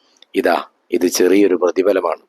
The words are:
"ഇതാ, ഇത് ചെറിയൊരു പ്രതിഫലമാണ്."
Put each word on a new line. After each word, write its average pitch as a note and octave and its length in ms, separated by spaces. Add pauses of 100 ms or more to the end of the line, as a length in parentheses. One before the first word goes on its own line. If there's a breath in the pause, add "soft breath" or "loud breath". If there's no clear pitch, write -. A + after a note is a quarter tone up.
(340 soft breath)
"ഇതാ, E2 300 (260)
ഇത് F2 160
ചെറിയൊരു F#2 480
പ്രതിഫലമാണ്." F2+ 760